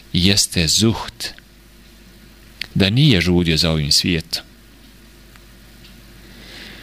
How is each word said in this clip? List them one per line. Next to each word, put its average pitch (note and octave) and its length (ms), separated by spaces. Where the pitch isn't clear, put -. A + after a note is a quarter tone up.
jeste F2+ 560
zuhd, - 720
da F#2+ 160
nije B2 300
žudio E2+ 360
za D#2 140
ovim D#2 220
svijetom. - 500